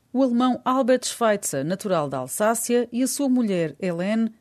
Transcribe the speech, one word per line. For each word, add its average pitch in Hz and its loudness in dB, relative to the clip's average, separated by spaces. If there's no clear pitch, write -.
o 254 2
alemão 247 2
Albert 254 2
Schweitzer, 202 0
natural 175 -2
da 135 -4
Alsácia, 226 0
e 240 0
a 262 0
sua 285 -2
mulher, 202 0
Helene, 196 -2